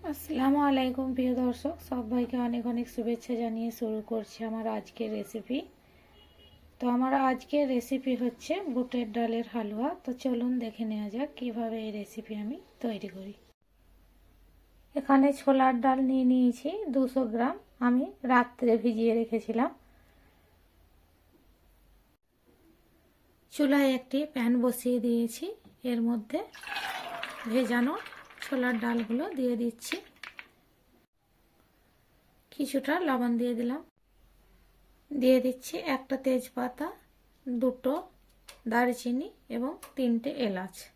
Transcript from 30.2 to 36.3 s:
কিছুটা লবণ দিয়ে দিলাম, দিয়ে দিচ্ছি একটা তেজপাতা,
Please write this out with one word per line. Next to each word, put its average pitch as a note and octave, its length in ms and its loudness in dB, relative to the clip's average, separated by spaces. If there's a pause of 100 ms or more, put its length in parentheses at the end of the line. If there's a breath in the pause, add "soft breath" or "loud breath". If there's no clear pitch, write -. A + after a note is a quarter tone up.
কিছুটা C#4 480 -2
লবণ B3+ 380 2
দিয়ে A#3+ 160 0
দিলাম, A#3+ 260 -2 (1300)
দিয়ে B3+ 300 6
দিচ্ছি B3+ 340 -4 (220)
একটা C4+ 280 -6
তেজপাতা, B3+ 640 -2 (600)